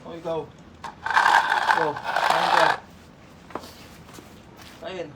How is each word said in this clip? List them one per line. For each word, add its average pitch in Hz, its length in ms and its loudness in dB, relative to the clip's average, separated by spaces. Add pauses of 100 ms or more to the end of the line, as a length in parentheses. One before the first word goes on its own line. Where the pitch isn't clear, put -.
Oh, 156 120 -12
ikaw. 165 240 -6 (1400)
Oh, 151 180 0
ayun - 640 0
ka. - 80 6 (2250)
Ayun. 170 280 -10